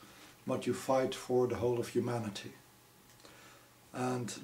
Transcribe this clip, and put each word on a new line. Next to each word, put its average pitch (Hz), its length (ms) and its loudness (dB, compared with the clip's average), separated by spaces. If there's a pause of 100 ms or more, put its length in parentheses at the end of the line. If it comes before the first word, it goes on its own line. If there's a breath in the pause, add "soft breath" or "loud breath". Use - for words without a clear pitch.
(480 loud breath)
but 127 180 0
you 120 80 2
fight 131 400 2
for 127 340 2
the 110 80 0
whole 120 240 2
of 113 100 -2
humanity. 113 640 -2 (1400 loud breath)
And 127 380 -2 (140)